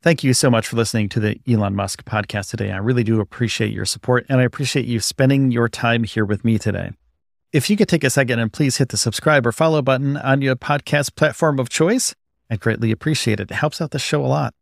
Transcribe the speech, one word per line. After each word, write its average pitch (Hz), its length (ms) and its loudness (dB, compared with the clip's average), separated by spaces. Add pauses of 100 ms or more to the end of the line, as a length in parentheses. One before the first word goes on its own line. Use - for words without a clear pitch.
Thank 165 200 2
you 127 120 4
so 131 160 2
much 113 160 2
for - 80 -6
listening 110 340 0
to 117 100 -2
the 107 280 -2
Elon 104 260 0
Musk 98 320 -6
podcast 104 460 -4
today. 101 200 -4
I 95 60 -6
really 120 260 0
do 110 160 2
appreciate 107 540 -2
your 101 120 -6
support, 123 440 0
and 131 100 4
I 127 40 4
appreciate 127 420 -2
you 120 140 -2
spending 135 500 2
your 117 180 2
time 117 360 0
here 107 220 0
with 101 200 -4
me 110 140 2
today. 92 320 -4 (600)
If 156 200 0
you 208 60 4
could 214 100 4
take 165 160 0
a 131 80 2
second 123 260 0
and 113 160 -2
please 139 240 0
hit 131 120 0
the 107 80 -6
subscribe 131 500 0
or 117 40 2
follow 160 300 2
button 135 360 0
on 135 260 2
your 131 120 2
podcast 147 600 -2
platform 151 420 2
of 127 120 -2
choice, 208 440 0 (380)
I'd 107 80 -4
greatly 113 320 0
appreciate 117 480 -2
it. 98 100 -8
It - 60 -12
helps - 260 -2
out 151 80 -4
the - 80 -6
show 143 260 -2
a 131 40 0
lot. 135 340 0